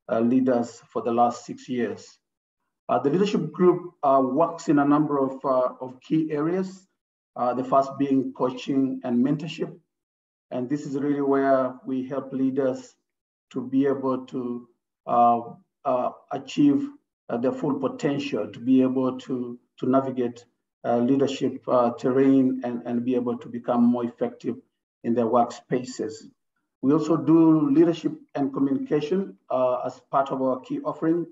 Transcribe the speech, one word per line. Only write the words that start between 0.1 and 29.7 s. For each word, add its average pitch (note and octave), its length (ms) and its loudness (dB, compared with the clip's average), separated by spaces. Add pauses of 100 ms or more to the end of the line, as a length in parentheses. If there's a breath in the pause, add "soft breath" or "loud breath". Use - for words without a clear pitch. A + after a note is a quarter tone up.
leaders B2 600 0 (120)
for - 80 -4
the A#2+ 100 -4
last A#2+ 340 2
six - 220 -14
years. A#2 500 -6 (720)
Uh, A#2+ 120 0
the C3 100 0
leadership D#3+ 420 0
group, F3 500 2
uh, C3+ 220 4
works C3+ 460 0
in D3 100 4
a C#3 60 4
number D3 340 2
of, C3+ 240 -2
uh, B2+ 380 0
of B2+ 180 -12
key D#3 320 -2
areas, E3+ 560 -4 (480)
uh, B2 180 -2
the B2+ 120 -4
first C3+ 340 2
being C3+ 320 0
coaching C3 720 -2
and B2 220 2
mentorship. D#3 520 -4 (720)
And B2 180 -6
this C#3+ 160 -4
is C3+ 120 -6
really C#3+ 240 -2
where C3+ 540 2 (100)
we C3 220 -6
help C3+ 240 -8
leaders C3 640 -2 (560)
to C3 100 -6
be C3+ 260 0
able C3 400 -2
to, A#2+ 420 -8 (360)
uh, A#2+ 360 4 (420)
uh, B2+ 280 -2 (200)
achieve, C#3+ 560 2 (420)
uh, A#2+ 80 -2
their B2+ 160 0
full C3+ 260 -4
potential, C#3 720 -2
to A2 80 -18
be C3 220 4
able C3 360 0
to, B2 400 -8 (220)
to C3 100 -2
navigate, B2 540 -2 (400)
uh, A#2+ 140 0
leadership, C3 680 0
uh, B2 260 2
terrain C3+ 720 2
and, A#2+ 200 -6
and A#2+ 200 -4
be B2+ 100 0
able A#2+ 220 -2
to - 100 -16
become A#2+ 380 -2
more A#2+ 180 2
effective A#2+ 540 -6 (480)
in A#2 80 0
their A#2 140 2
workspaces. A#2+ 960 -2 (560)
We C3 100 2
also D#3+ 240 2
do D#3 540 6
leadership D#3+ 420 4 (240)
and C#3 160 -2
communication, D3 840 -2 (120)
uh, B2+ 360 0